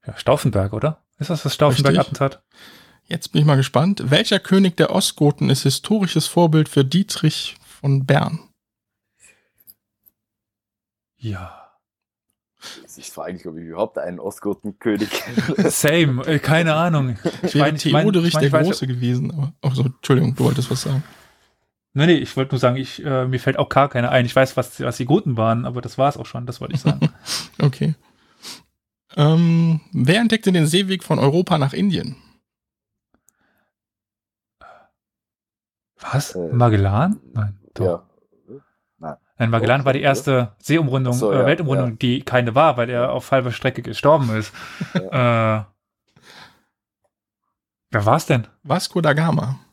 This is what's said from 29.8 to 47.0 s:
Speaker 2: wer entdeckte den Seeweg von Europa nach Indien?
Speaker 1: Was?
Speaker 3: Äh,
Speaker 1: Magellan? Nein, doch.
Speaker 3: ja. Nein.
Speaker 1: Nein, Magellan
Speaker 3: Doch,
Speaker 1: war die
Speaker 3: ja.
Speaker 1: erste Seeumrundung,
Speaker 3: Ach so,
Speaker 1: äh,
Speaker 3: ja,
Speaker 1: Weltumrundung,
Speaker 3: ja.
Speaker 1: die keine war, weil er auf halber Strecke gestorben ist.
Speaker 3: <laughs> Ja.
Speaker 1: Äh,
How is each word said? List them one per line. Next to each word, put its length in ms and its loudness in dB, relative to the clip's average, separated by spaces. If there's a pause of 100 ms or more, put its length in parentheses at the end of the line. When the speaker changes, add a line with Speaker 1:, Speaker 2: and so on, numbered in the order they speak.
Speaker 2:
wer 280 2
entdeckte 320 2
den 140 4
Seeweg 360 0
von 160 -2
Europa 400 2
nach 140 0
Indien? 420 -2 (3750)
Speaker 1:
Was? 360 -4
Speaker 3:
Äh, 180 -6
Speaker 1:
Magellan? 680 2 (120)
Nein, 260 -6 (160)
doch. 100 -4
Speaker 3:
ja. 240 -4 (880)
Nein. 180 -14 (220)
Speaker 1:
Nein, 120 0
Magellan 300 2
Speaker 3:
Doch, 60 -2
Speaker 1:
war 80 2
die 60 -2
Speaker 3:
ja. 100 2
Speaker 1:
erste 520 -2
Seeumrundung, 520 0
Speaker 3:
Ach 40 -2
so, 140 0
Speaker 1:
äh, 80 2
Speaker 3:
ja, 60 2
Speaker 1:
Weltumrundung, 440 0
Speaker 3:
ja. 60 -12
Speaker 1:
die 260 -2
keine 320 -2
war, 220 4
weil 140 -2
er 220 -2
auf 200 -6
halber 200 0
Strecke 300 -4
gestorben 540 2
ist. 160 -6 (220)
Speaker 3:
<laughs> 200 -12
Ja. 640 0
Speaker 1:
Äh, 40 -12 (2250)